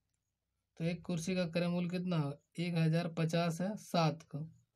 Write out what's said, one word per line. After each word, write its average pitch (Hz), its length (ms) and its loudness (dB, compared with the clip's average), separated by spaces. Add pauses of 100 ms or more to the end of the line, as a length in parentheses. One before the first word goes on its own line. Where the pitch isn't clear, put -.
(800)
तो 165 40 -2
एक 175 180 -2
कुर्सी 175 320 -2
का 185 140 0
क्रय 175 200 0
मूल्य 175 220 0
कितना 180 280 -2
होगा, 139 180 0 (220)
एक 170 180 -2
हजार 165 380 4
पचास 165 460 0
है 196 180 -2
सात - 460 0
को, 151 220 -8 (300)